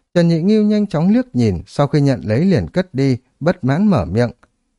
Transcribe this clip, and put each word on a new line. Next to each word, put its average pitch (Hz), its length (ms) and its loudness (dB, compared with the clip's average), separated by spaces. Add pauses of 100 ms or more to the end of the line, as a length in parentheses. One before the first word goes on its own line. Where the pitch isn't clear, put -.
(140)
Trần 170 140 2
Nhị 165 140 0
Ngưu 214 220 2
nhanh 208 240 0
chóng 170 220 0
liếc 254 260 0
nhìn, 104 320 0
sau 143 200 -2
khi 151 140 0
nhận 135 220 0
lấy 110 220 0
liền 123 220 0
cất - 260 -6
đi, 135 240 0 (220)
bất 160 240 -2
mãn 151 240 0
mở 127 180 2
miệng. 107 260 -2 (480)